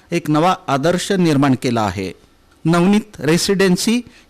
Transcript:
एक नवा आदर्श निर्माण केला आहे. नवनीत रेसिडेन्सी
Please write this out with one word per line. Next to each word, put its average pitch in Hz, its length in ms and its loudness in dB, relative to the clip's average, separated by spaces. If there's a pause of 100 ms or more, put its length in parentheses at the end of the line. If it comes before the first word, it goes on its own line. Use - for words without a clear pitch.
(120)
एक 170 180 -4
नवा 156 260 2 (120)
आदर्श 160 440 -2
निर्माण 147 500 2
केला 117 200 -2
आहे. 95 500 -6 (340)
नवनीत 180 560 0
रेसिडेन्सी 185 800 0 (280)